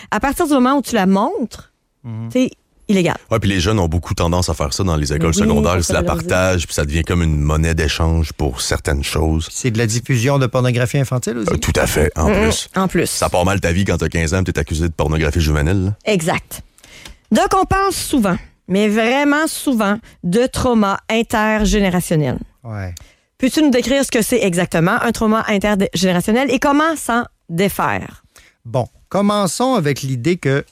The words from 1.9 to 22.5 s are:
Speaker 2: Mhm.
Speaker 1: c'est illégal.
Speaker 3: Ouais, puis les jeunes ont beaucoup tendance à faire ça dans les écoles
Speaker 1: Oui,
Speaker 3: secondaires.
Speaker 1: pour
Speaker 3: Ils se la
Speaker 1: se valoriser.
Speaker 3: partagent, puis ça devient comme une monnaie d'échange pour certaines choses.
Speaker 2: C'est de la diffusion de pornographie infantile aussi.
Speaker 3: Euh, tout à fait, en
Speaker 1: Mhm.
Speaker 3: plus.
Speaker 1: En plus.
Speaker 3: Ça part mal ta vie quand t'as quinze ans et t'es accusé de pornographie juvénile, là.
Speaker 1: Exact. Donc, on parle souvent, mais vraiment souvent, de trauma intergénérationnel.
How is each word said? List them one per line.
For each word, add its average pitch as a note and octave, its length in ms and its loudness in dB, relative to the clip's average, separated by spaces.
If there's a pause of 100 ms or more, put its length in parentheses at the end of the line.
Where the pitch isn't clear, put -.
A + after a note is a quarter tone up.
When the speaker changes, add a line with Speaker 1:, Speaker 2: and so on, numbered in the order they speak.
Speaker 2:
Mhm. A2+ 300 -8
Speaker 1:
c'est B3+ 180 2 (360)
illégal. F3+ 300 2 (140)
Speaker 3:
Ouais, A2+ 80 2
puis G2 100 -2
les G2 120 0
jeunes G#2 180 2
ont F2 100 2
beaucoup E2 240 -2
tendance F2 380 0
à D#2+ 40 0
faire D2 200 -4
ça F#2+ 100 -2
dans E2+ 120 0
les D2 180 0
écoles E2 160 0
Speaker 1:
Oui, E2 40 2
Speaker 3:
secondaires. - 380 2
Speaker 1:
pour F#2 80 0
Speaker 3:
Ils E2 40 0
se - 100 -2
la E2+ 60 2
Speaker 1:
se F2 40 0
valoriser. E2 240 -4
Speaker 3:
partagent, F#2 380 0
puis - 80 -10
ça D#2 100 0
devient D2+ 180 0
comme F2 200 0
une D2+ 180 2
monnaie D#2 340 2
d'échange E2 600 0
pour C#2+ 260 -4
certaines C#2+ 420 -2
choses. D#2+ 480 -2
Speaker 2:
C'est - 200 -4
de G#2+ 80 -2
la A#2 80 0
diffusion B2 520 0
de C3 80 0
pornographie B2 520 0
infantile C#3 400 -2
aussi. F#2 160 -2
Speaker 3:
Euh, - 20 0
tout D#2 200 -2
à C2+ 100 2
fait, D#2 280 0
en D#2 140 0
Speaker 1:
Mhm. G#3+ 140 2
Speaker 3:
plus. - 340 -2
Speaker 1:
En F#3+ 120 2
plus. D3 180 0
Speaker 3:
Ça - 240 -2
part F2+ 160 2
mal G2 140 0
ta E2+ 120 0
vie F#2+ 140 0
quand F2+ 100 0
t'as D#2 140 0
quinze E2 240 0
ans F#2+ 60 2
et F2+ 40 0
t'es E2 140 -2
accusé D#2+ 300 -2
de D#2 40 -6
pornographie D#2 480 0
juvénile, D2+ 460 2
là. G#2 80 -2 (100)
Speaker 1:
Exact. F3+ 560 -2 (680)
Donc, D#4+ 160 4 (120)
on F#4 60 2
parle G4 300 0
souvent, G3+ 420 0 (320)
mais G3+ 220 2
vraiment C#4+ 560 2
souvent, G#3+ 520 0 (240)
de A3 240 2
trauma A3+ 520 0 (100)
intergénérationnel. G3+ 1300 0 (240)